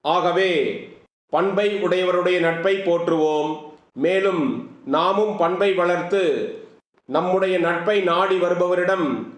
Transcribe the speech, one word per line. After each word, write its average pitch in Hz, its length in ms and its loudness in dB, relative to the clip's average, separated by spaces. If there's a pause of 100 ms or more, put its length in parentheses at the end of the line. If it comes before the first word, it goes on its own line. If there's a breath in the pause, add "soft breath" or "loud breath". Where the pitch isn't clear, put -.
ஆகவே, 170 800 0 (440)
பண்பை 196 540 0
உடையவருடைய 180 600 0
நட்பை 165 360 0
போற்றுவோம். 160 920 0 (220)
மேலும், 160 800 0 (120)
நாமும் 190 520 2
பண்பை 185 380 2
வளர்த்து 175 800 0 (520)
நம்முடைய 185 520 0
நட்பை 170 420 0
நாடி 185 400 2
வருபவரிடம் 175 840 0 (120)